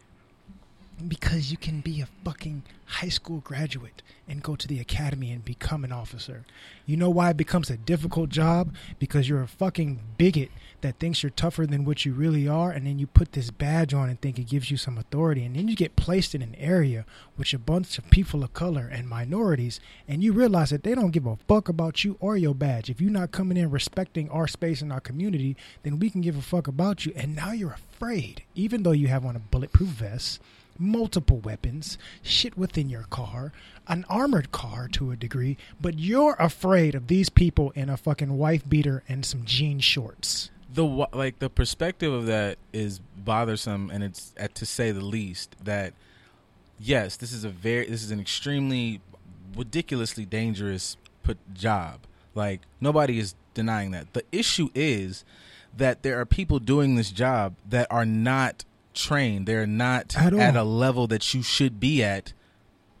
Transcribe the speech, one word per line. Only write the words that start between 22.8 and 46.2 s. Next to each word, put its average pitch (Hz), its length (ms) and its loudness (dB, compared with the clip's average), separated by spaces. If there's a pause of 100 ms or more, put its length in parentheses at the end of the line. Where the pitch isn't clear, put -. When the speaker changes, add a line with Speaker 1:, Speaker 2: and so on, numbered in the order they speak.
Speaker 1:
If 123 120 -4
you're 196 100 4
not 185 200 0
coming 185 260 0
in 170 140 2
respecting 160 580 -2
our 156 180 0
space 165 340 -2
and 147 120 -6
our 131 80 -6
community, 139 540 -2 (280)
then 147 160 -2
we 220 120 2
can 185 100 -2
give 165 160 0
a 139 40 -6
fuck 170 260 -2
about 170 400 -2
you, 156 80 -4
and 147 200 -6
now 160 160 -6
you're 208 220 -4 (200)
afraid, 214 500 -6 (120)
even 214 280 0
though 175 80 4
you 147 160 4
have 131 180 2
on 123 100 -4
a 120 40 -6
bulletproof 127 500 2
vest, 113 500 -6 (400)
multiple 190 580 4
weapons, 117 640 -6 (240)
shit - 340 0
within 160 320 0
your 113 220 -8
car, 123 400 -8 (360)
an 175 220 -2
armored 220 420 2
car 123 360 -6
to 127 240 -2
a 123 40 -4
degree, 123 420 -2 (220)
but 160 200 -2
you're 254 400 4
afraid 170 560 4
of 127 100 -6
these 180 240 4
people 156 460 6
in 135 120 -4
a 139 100 -2
fucking 139 380 -2
wife 156 320 2
beater 143 400 2
and 131 160 -4
some 120 220 -6
jean 135 340 0
shorts. - 720 -2 (240)
Speaker 2:
The 160 120 4
wa-, 139 280 0
like, 135 260 -2
the 135 100 -2
perspective 160 640 0
of 120 140 -2
that 107 300 0 (140)
is 104 280 -4 (180)
bothersome, 107 760 -2
and 101 120 -4
it's, - 360 -10
uh, 104 140 -6
to - 120 -8
say 113 260 -2
the 98 120 -6
least, 101 520 -8 (100)
that 101 280 -4 (840)